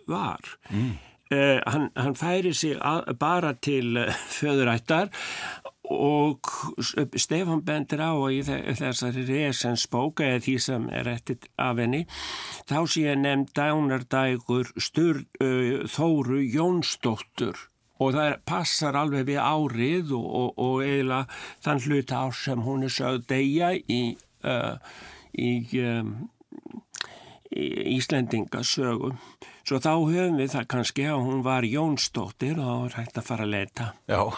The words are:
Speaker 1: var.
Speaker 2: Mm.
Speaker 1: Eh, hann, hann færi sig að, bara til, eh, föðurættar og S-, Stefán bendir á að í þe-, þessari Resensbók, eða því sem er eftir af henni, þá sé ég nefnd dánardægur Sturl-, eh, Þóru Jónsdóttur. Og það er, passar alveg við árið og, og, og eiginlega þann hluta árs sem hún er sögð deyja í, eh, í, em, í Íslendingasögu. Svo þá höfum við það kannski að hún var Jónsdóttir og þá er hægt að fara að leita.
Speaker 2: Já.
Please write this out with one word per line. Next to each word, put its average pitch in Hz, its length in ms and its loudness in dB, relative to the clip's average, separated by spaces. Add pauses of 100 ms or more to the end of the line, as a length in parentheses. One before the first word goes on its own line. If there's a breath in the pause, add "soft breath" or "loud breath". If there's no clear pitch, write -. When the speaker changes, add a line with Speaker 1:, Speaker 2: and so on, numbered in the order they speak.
Speaker 1:
var. 160 340 -2 (300 loud breath)
Speaker 2:
Mm. 110 260 0 (340 loud breath)
Speaker 1:
Eh, 139 360 6
hann, 143 300 0
hann 135 180 0
færi 180 400 0
sig 147 240 0
að, 147 400 -2
bara 160 340 2
til, 123 440 0
eh, 117 180 0 (160)
föðurættar 143 800 2 (760 loud breath)
og 147 640 2 (300)
S-, - 160 -2 (220)
Stefán 165 480 0
bendir 151 360 -2
á 160 120 2
að 135 240 2
í 139 80 0
þe-, 135 320 -2
þessari 127 520 -2
Resensbók, 131 920 0
eða 127 240 2
því 131 160 2
sem 123 280 -2
er 123 200 -2
eftir 120 480 -6
af 123 240 0
henni, 127 240 0 (640 loud breath)
þá 143 180 0
sé 160 220 0
ég 139 100 2
nefnd 139 380 2
dánardægur 131 1200 0
Sturl-, 151 500 0 (140)
eh, 127 480 2
Þóru 143 560 2
Jónsdóttur. 135 1200 0 (300)
Og 131 160 2
það 151 140 2
er, 143 80 0 (100)
passar 160 480 0
alveg 143 320 2
við 139 160 0
árið 143 720 2
og, 117 120 -2 (140)
og, 123 100 0 (120)
og 131 240 2
eiginlega 131 520 0 (260 loud breath)
þann 147 180 2
hluta 135 400 0
árs 131 240 -4
sem 131 160 0
hún 131 240 0
er 127 80 -2
sögð 127 380 0
deyja 143 420 4
í, 123 280 0 (440)
eh, 120 540 -4 (340 loud breath)
í, 123 160 0 (320)
em, 117 300 -2 (1400 loud breath)
í - 160 -4 (300)
Íslendingasögu. 127 1200 -2 (500 loud breath)
Svo 135 160 0
þá 160 140 2
höfum 165 420 2
við 135 160 0
það 120 160 -4
kannski 131 400 0
að 131 160 0
hún 131 180 0
var 127 220 2
Jónsdóttir 139 960 -2
og 127 80 -2
þá 123 160 -2
er 120 160 -8
hægt - 160 -10
að 110 140 -6
fara 110 160 -2
að 104 80 0
leita. 104 340 -4 (160)
Speaker 2:
Já. 98 160 4 (160)